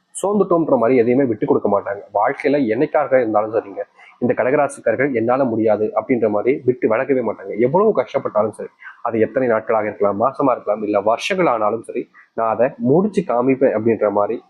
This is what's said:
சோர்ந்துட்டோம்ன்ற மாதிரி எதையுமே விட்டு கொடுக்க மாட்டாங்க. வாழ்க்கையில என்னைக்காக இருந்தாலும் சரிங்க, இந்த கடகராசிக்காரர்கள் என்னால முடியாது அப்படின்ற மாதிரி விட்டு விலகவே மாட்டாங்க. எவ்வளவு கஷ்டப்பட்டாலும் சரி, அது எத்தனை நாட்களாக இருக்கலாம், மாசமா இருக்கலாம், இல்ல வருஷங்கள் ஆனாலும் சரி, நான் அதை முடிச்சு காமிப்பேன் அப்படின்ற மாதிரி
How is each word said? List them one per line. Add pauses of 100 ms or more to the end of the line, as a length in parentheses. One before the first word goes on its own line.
(140)
சோர்ந்துட்டோம்ன்ற
மாதிரி
எதையுமே
விட்டு
கொடுக்க
மாட்டாங்க. (120)
வாழ்க்கையில (140)
என்னைக்காக
இருந்தாலும்
சரிங்க, (380)
இந்த
கடகராசிக்காரர்கள்
என்னால
முடியாது
அப்படின்ற
மாதிரி (120)
விட்டு
விலகவே
மாட்டாங்க. (120)
எவ்வளவு
கஷ்டப்பட்டாலும்
சரி, (340)
அது
எத்தனை
நாட்களாக
இருக்கலாம்,
மாசமா
இருக்கலாம்,
இல்ல
வருஷங்கள்
ஆனாலும்
சரி, (340)
நான்
அதை (160)
முடிச்சு
காமிப்பேன்
அப்படின்ற
மாதிரி (120)